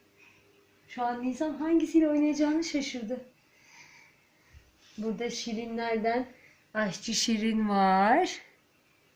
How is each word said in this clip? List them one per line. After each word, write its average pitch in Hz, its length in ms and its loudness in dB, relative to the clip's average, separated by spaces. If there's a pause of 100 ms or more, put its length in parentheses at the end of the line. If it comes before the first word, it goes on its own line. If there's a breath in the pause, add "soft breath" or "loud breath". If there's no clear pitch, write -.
(880)
Şu 247 160 -6
an 240 180 -4
Nisan 262 320 -2
hangisiyle 311 540 2
oynayacağını 302 560 2
şaşırdı. 247 560 -6 (1800 soft breath)
Burada 226 320 -6
şirinlerden 233 960 -4 (480 soft breath)
Aşçı 214 400 -4
Şirin 220 540 0
var. 202 680 4 (760)